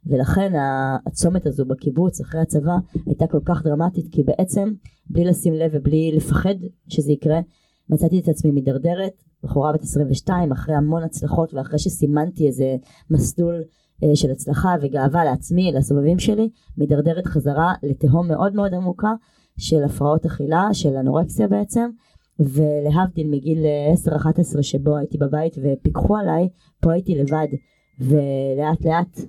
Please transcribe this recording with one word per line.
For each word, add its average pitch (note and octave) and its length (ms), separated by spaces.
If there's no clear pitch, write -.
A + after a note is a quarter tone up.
ולכן D#3+ 500
ה-, C3+ 500
הצומת F3 400
הזו C#3 200
בקיבוץ C#3 560
אחרי D#3+ 200
הצבא D#3+ 340
הייתה D#3+ 220
כל D3+ 180
כך D#3+ 180
דרמטית, D#3+ 480
כי D3+ 120
בעצם F#3 480
בלי E3 160
לשים F3 280
לב D#3+ 200
ובלי D#3 420
לפחד D#3 400
שזה D3 240
יקרה, D#3 280
מצאתי E3 300
את F3 80
עצמי D3+ 240
מדרדרת, C#3+ 720
בחורה D3 300
בת D#3 80
עשרים C#3+ 280
ושתיים, F3 420
אחרי D3+ 240
המון D3+ 280
הצלחות D#3+ 500
ואחרי C#3 260
שסימנתי D#3 680
איזה C3 280
מסלול, E3+ 540
אה, D3 120
של C3+ 160
הצלחה E3+ 500
וגאווה C#3 440
לעצמי, E3 460
לסובבים C#3+ 480
שלי, A3 300
מדרדרת D#3+ 500
חזרה D3+ 460
לתהום C#3+ 440
מאוד F#3+ 280
מאוד G3+ 180
עמוקה F3+ 400
של D3+ 260
הפרעות D3 420
אכילה, D#3 480
של E3 220
אנורקסיה D3 520
בעצם, G#3 420
ולהבדיל D3+ 880
מגיל, D3+ 380
אה, D3 280
עשר, E3 220
אחת D3+ 240
עשרה C#3+ 240
שבו D3 340
הייתי D3 200
בבית D3+ 460
ופיקחו C#3 540
עליי, F3+ 320
פה E3 100
הייתי F3+ 240
לבד, D3 320
ולאט C#3 840
לאט E3+ 440